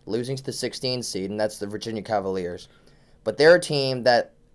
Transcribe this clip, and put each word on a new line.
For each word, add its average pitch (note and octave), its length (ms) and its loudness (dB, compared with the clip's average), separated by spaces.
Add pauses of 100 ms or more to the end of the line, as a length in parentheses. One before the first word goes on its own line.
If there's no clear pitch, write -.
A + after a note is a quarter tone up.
losing A#2+ 300 -4
to C3 60 -10
the C3 100 -6
sixteen B2 520 -6
seed, F#2+ 260 -6
and G#2 80 -6
that's G#2+ 220 -2
the G2+ 80 -6
Virginia G#2+ 340 -8
Cavaliers. F#2+ 680 -4 (540)
But A2 140 -4
they're D#3 180 8
a F3 60 6
team C3+ 420 -2
that A#2+ 300 4 (220)